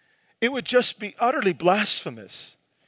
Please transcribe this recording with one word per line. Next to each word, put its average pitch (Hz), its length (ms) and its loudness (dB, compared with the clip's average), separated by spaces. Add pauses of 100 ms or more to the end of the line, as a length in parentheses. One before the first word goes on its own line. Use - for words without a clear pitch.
(400)
it 247 140 0
would 247 100 -4
just - 380 2
be 208 180 -10
utterly 233 320 2
blasphemous. 160 1040 0 (320)